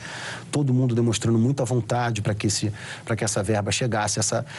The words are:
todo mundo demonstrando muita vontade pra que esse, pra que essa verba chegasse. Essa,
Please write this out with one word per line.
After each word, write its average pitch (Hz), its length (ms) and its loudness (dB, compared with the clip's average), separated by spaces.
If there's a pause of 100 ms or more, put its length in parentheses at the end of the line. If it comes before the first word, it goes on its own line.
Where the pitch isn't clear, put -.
(500)
todo 143 240 2
mundo 127 220 4
demonstrando 117 420 4
muita 131 260 4
vontade 120 600 0
pra 110 100 0
que 104 140 -2
esse, 104 240 0 (340)
pra 113 100 -2
que 104 80 -2
essa 107 200 0
verba 104 280 2
chegasse. 107 460 0
Essa, 117 280 0 (140)